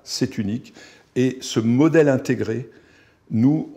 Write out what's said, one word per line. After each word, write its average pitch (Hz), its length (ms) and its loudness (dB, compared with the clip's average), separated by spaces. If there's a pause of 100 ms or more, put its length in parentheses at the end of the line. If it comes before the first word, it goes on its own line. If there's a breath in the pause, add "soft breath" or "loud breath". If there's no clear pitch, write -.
c'est - 340 -6
unique. 107 340 -8 (440 loud breath)
Et 127 260 0
ce - 180 -4
modèle 143 480 4
intégré, 120 640 -2 (600 loud breath)
nous, 135 460 0